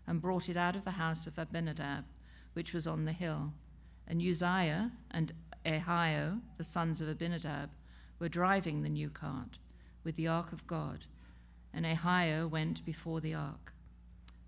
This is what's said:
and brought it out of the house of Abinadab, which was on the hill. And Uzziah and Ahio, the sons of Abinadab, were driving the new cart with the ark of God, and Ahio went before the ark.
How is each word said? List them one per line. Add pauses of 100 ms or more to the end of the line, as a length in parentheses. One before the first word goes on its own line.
and
brought
it
out
of
the
house
of
Abinadab, (480)
which
was
on
the
hill. (540)
And
Uzziah (180)
and (320)
Ahio, (140)
the
sons
of
Abinadab, (480)
were
driving
the
new
cart (460)
with
the
ark
of
God, (640)
and
Ahio
went
before
the
ark. (760)